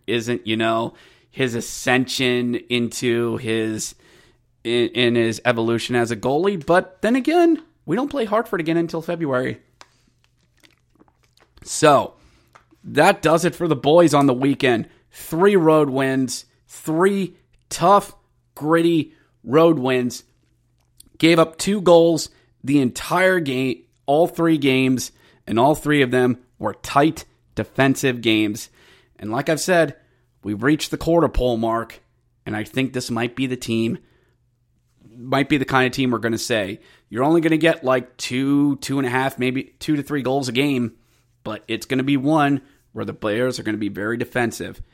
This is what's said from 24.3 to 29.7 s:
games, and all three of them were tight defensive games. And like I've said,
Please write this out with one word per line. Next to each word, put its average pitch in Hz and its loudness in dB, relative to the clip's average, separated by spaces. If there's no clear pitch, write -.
games, 131 2
and 107 -2
all 143 4
three 147 0
of 123 2
them 127 2
were 104 -6
tight - 0
defensive 131 -2
games. 107 0
And 104 -10
like 135 -4
I've 156 0
said, 165 0